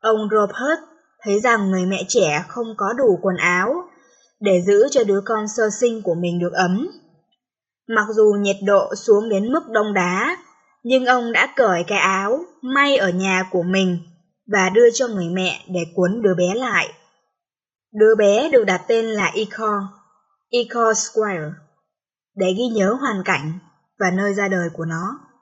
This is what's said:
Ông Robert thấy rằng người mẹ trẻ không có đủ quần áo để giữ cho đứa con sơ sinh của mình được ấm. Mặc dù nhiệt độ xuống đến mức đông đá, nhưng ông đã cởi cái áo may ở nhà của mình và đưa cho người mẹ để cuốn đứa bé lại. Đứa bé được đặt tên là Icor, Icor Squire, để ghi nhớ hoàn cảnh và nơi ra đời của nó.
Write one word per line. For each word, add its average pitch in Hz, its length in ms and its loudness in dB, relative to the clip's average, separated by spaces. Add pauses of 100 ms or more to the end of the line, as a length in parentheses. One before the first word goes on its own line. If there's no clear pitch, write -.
Ông 214 300 0
Robert 233 500 0 (440)
thấy 208 160 0
rằng 220 300 2
người 185 160 0
mẹ 190 220 -2
trẻ 165 400 2
không 233 180 -6 (100)
có 202 160 -4
đủ 240 300 2
quần 185 140 0
áo 180 380 0 (640)
để 190 260 2
giữ 202 240 6
cho 269 140 2
đứa 196 200 2
con 214 240 -4
sơ 214 220 0
sinh 226 320 -2
của 180 120 -2
mình 175 260 -2
được 175 120 -2
ấm. 185 360 0 (1080)
Mặc 208 180 0
dù 214 260 4
nhiệt 196 240 0
độ 196 300 2
xuống 220 340 2
đến 214 240 -2
mức 320 180 -2
đông 214 240 -2
đá, 196 420 -2 (460)
nhưng 254 240 2
ông 247 260 2
đã 220 240 0
cởi 185 300 2
cái 202 120 -2
áo 196 420 0 (220)
may 277 340 2
ở 196 120 2
nhà 185 420 0
của 180 120 0
mình 185 360 0 (540)
và 190 220 2
đưa 233 160 8
cho 240 180 -2
người 185 200 -4
mẹ 180 400 -4
để 180 120 -4 (140)
cuốn 190 280 0
đứa 190 120 4
bé 180 200 0
lại. 220 380 -2 (1000)
Đứa 214 220 4
bé 214 340 2
được 254 160 4
đặt 185 240 -2
tên 226 160 2
là 208 300 -2
Icor, 214 480 -4 (680)
Icor 233 500 0
Squire, 190 520 -4 (840)
để 185 240 0
ghi 247 80 0
nhớ 220 340 0
hoàn 220 240 -4
cảnh 160 340 -4 (400)
và 185 120 0
nơi 196 240 -2
ra 202 140 -2
đời 180 280 -2
của 165 80 -6
nó. 175 340 -8 (240)